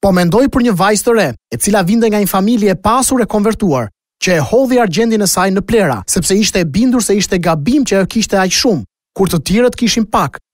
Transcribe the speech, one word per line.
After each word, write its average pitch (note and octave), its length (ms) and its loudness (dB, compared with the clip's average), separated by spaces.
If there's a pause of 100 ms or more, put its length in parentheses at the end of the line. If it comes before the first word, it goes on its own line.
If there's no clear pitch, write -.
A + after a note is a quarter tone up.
Po G3 80 4
mendoj F3+ 400 2
për A#3+ 140 0
një A#3+ 100 0
vajzë G3 280 0
të A#3+ 120 2
re, G3 120 0 (200)
e - 80 -10
cila G3+ 260 0
vinte A3 300 2
nga G#3 80 0
një G3 80 -2
familje G#3 400 0
e F#3 80 0
pasur B3 480 0
e - 100 -8
konvertuar, G3 520 0 (340)
që F#3 160 0
e D3+ 140 0
hodhi B3+ 320 2
argjendin G#3+ 420 0
e F3+ 100 0
saj F#3 200 0
në G3 100 0
plera, E3 400 0
sepse F#3+ 320 -2
ishte G#3 240 0
e E3+ 80 0
bindur A#3 320 0
se G3+ 160 0
ishte F#3+ 240 -2
gabim F3 480 0
që G3 80 0
ajo F#3+ 160 0
kishte G#3 240 -2
aq F#3+ 220 0
shumë, F#3 260 0 (320)
kur F#3+ 160 0
të F3 160 0
tjerët A#3+ 320 0
kishin A3+ 240 0
pak. F#3+ 320 -2 (180)